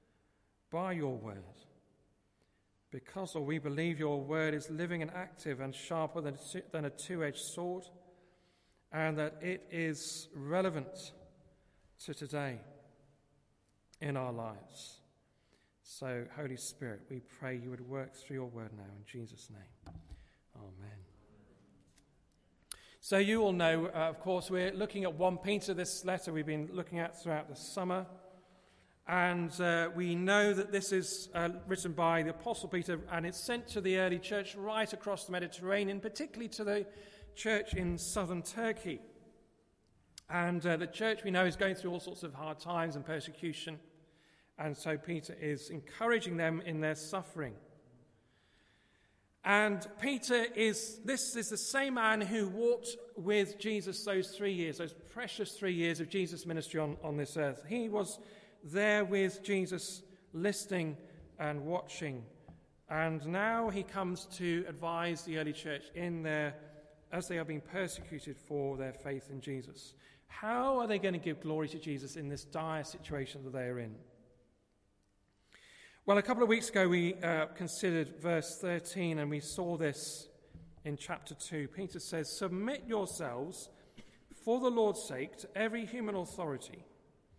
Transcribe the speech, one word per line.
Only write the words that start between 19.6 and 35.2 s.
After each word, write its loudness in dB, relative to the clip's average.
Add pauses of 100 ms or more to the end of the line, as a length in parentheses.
Amen. -14 (2000)
So 4
you 6
all 6
know, 6
uh, 2
of -2
course, 0
we're 2
looking 0
at 0
One 4
Peter, 0
this -4
letter 0
we've 0
been -2
looking -4
at -4
throughout -2
the -12
summer. -2 (1000)
And, 4
uh, 4
we 2
know 8
that 0
this 2
is, 0
uh, 4 (160)
written 0
by 6
the 2
Apostle -2
Peter, 0 (140)
and 0
it's -4
sent -2
to -2
the 4
early 4
church -2
right 0
across -4